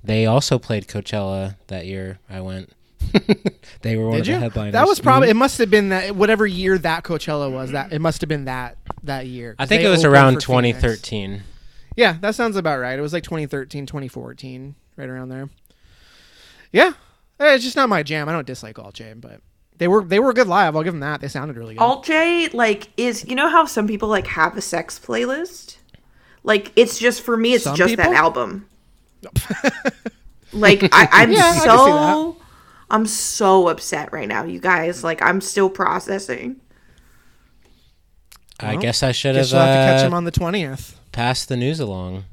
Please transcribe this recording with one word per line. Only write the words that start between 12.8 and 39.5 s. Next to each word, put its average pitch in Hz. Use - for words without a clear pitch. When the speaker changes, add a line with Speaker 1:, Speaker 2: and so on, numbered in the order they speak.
Speaker 2:
right. 127
It 143
was, 147
like, 170
twenty 160
thirteen, 139
twenty 135
fourteen, 127
right 139
around 127
there. 135
Yeah. 320
Eh, 285
it's 247
just 254
not 269
my 180
jam. 147
I 160
don't 156
dislike 113
Alt 101
J, 110
but 117
they 170
were, 202
they 185
were 262
good 240
live. 180
I'll 156
give 175
them 151
that. 143
They 139
sounded 139
really 113
good. 110
Speaker 3:
Alt 262
J, 330
like, 220
is, 233
you 254
know 277
how 320
some 214
people, 208
like, 190
have 165
a 202
sex -
playlist? 247
Like, 202
it's 233
just, 240
for 233
me, 226
it's 240
Speaker 2:
Some 143
Speaker 3:
just 175
that 180
Speaker 2:
people? -
Speaker 3:
album. 123
Speaker 2:
<laughs> 185
Speaker 3:
Like, 202
I, -
I'm 226
Speaker 2:
Yeah, 427
I -
can 339
see 330
Speaker 3:
so, 262
Speaker 2:
that. -
Speaker 3:
I'm 220
so 190
upset 160
right 123
now, 107
you 120
guys. 175
Like, 165
I'm 180
still 190
processing. 196
Speaker 1:
I 107
Speaker 2:
Well, 170
Speaker 1:
guess 117
I 131
should 135
Speaker 2:
guess 131